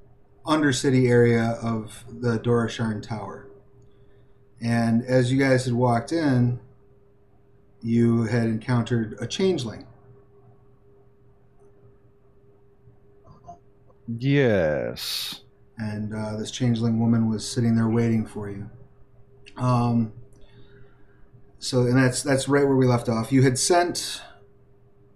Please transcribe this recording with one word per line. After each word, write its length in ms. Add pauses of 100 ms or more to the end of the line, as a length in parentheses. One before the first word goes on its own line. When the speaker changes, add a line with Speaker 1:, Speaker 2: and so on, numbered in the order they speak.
(460)
Speaker 1:
undercity 640
area 540
of 460
the 300
Dorasharn 640
Tower. 480 (1120)
And 440
as 280
you 60
guys 260
had 100
walked 360
in, 480 (1200)
you 420
had 220
encountered 760
a 80
changeling. 580 (4000)
Speaker 2:
Yes. 1200 (360)
Speaker 1:
And, 360
uh, 220
this 140
changeling 480
woman 300
was 200
sitting 280
there 120
waiting 380
for 240
you. 180 (880)
Um, 560 (1500)
so, 240
and 140
that's, 260
that's 240
right 180
where 120
we 100
left 220
off. 240
You 100
had 160
sent, 600 (960)